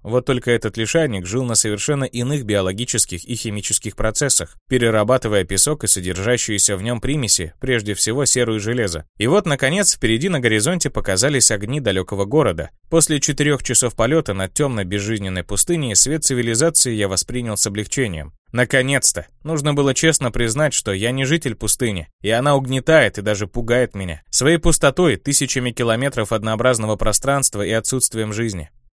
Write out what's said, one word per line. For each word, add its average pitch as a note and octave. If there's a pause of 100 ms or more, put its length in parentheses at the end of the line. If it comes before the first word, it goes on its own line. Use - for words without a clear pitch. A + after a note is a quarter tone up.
вот A#2+
только B2
этот A2+
лишайник A2+
жил A#2+
на A#2
совершенно A#2
иных B2+
биологических G2+
и A#2+
химических G#2
процессах, A2 (100)
перерабатывая A2
песок C#3
и -
содержащиеся G2+
в F#2+
нем A#2
примеси, A#2+
прежде A2+
всего A#2+
серу A2+
и -
железо. G2+ (120)
И G#2+
вот, F#3+
наконец, D#3
впереди B2
на E3
горизонте B2
показались A2+
огни G#2+
далекого G2
города. G2+ (200)
После D#3+
четырех C#3+
часов B2
полета C3
над F#2+
темной B2+
безжизненной G2
пустыней B2+
свет D3+
цивилизации B2
я G#2
воспринял A2
с -
облегчением. G2+ (180)
Наконец-то! B2+ (160)
Нужно D3+
было C#3
честно C#3+
признать, A#2+
что -
я G2+
не C3+
житель C#3+
пустыни, G#2 (140)
и G2+
она C3+
угнетает C3
и -
даже G#2
пугает A#2
меня F2
своей D#3
пустотой, D3+
тысячами C3
километров A#2
однообразного A2
пространства B2
и F#2
отсутствием A2+
жизни. G2+ (240)